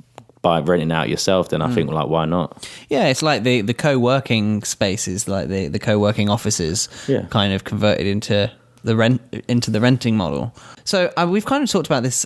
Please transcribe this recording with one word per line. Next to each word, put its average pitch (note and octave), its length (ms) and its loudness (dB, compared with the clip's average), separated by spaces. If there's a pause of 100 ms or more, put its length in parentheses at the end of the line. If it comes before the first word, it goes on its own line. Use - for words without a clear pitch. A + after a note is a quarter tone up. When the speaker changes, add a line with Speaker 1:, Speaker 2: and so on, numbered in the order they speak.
(420)
Speaker 1:
by E2 180 2
renting E2 320 0
out D#2 160 0
yourself, F2+ 400 2
then D#2+ 120 -2
I D#2 60 0
Speaker 2:
Mm. D#2 80 -2
Speaker 1:
think, D#2 160 0
like, D2+ 180 -2
why D#2+ 160 0
not? E2 400 -2 (240)
Speaker 2:
Yeah, A3 200 0
it's C3 120 0
like D3 220 0
the, B2 200 2
the A#2 120 -2
co-working A#2+ 880 0
spaces, G2 640 -4
like F#2+ 220 -2
the, F#2+ 180 -2
the F2+ 140 -4
co-working G#2 480 2
offices, G#2 600 -2 (200)
Speaker 1:
Yeah. A#2 220 0
Speaker 2:
kind G2+ 220 2
of F#2+ 120 -2
converted G#2 420 0
into G2+ 460 0 (320)
the A2+ 100 2
rent, A#2 260 4 (280)
into A#2+ 240 0
the G#2+ 80 0
renting A#2+ 360 2
model. E2 380 -2 (300)
So, F3+ 320 0
uh, E3+ 120 2
we've G3+ 160 0
kind C#4 200 0
of - 40 0
talked E3 200 0
about B2+ 160 2
this - 220 -2